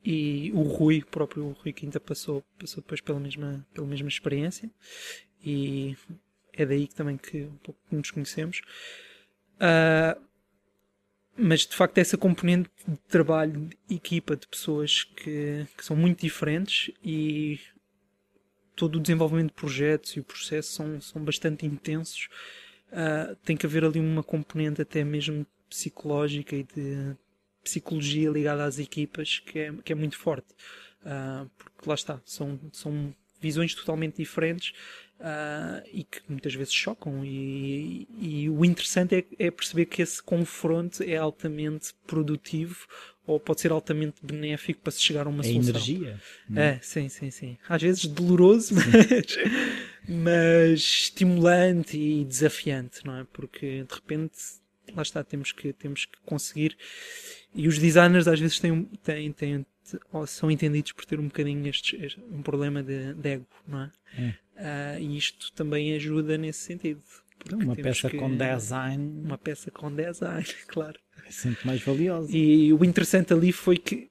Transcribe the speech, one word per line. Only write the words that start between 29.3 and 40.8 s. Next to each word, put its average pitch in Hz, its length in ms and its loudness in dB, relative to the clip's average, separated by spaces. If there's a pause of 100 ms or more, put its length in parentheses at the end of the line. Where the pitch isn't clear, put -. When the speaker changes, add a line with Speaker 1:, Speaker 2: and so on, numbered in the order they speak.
Speaker 1:
que - 180 -12
é, 151 140 -8 (120)
que - 80 -6
é 151 40 -2
muito 151 220 -4
forte. 143 300 -4 (560)
Ah, 135 420 -10 (100)
porque - 320 -14
lá 151 60 0
está, 139 300 -8
são, 143 340 -8 (140)
são 147 420 -6 (260)
visões 160 340 -2
totalmente 160 420 -6
diferentes, 165 560 -4 (480)
ah, 151 600 -8 (100)
e 175 120 -8
que - 240 -16
muitas 139 260 -6
vezes 135 200 -6
chocam 139 500 -4
e, 139 840 -6 (140)
e 151 300 -2
o 156 140 4
interessante 180 520 2
é, 175 300 -2
é 175 40 2
perceber 165 360 0
que 175 160 -4
esse - 200 -4
confronto 170 800 -2